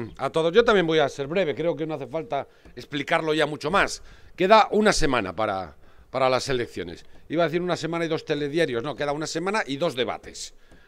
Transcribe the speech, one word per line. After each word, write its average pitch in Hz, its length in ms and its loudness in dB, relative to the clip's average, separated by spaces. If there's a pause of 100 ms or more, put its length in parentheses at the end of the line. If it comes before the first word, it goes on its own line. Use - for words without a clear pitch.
(180)
a 135 100 -4
todos. 165 240 0
Yo 226 100 6
también 208 240 4
voy 160 120 2
a 139 100 4
ser 139 200 -8
breve, 165 260 0
creo 160 200 -2
que 151 120 -6
no 156 80 -6
hace 135 120 -8
falta 147 400 -6 (280)
explicarlo 151 580 -2
ya 156 140 2
mucho 151 240 -6
más. 151 320 0 (340)
Queda 196 360 8
una 208 200 6
semana 117 420 2
para, 95 400 -4 (360)
para 131 180 2
las 127 220 0
elecciones. 101 560 -6 (240)
Iba 165 140 2
a - 20 4
decir 170 160 -2
una 175 160 -2
semana 165 260 -4
y 165 40 -4
dos 156 180 -4
telediarios, 147 560 -2
no, 139 120 -6
queda 143 180 -2
una 151 140 -6
semana 190 400 -4
y 139 120 -6
dos 151 160 -2
debates 104 580 -6 (360)